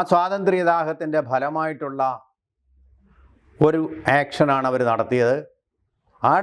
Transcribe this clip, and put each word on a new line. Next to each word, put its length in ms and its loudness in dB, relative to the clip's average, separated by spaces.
സ്വാതന്ത്ര്യദാഹത്തിൻ്റെ 1120 0
ഫലമായിട്ടുള്ള 720 -4
ഒരു 220 4
ആക്ഷനാണ് 540 0
അവർ 100 0
നടത്തിയത്. 460 0
ആ 200 4